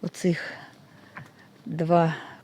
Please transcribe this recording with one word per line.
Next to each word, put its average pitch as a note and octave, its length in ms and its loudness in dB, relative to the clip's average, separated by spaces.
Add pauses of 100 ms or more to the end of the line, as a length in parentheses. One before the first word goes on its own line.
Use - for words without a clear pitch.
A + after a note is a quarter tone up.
Оцих - 520 -2 (1120)
два D#3+ 500 4 (280)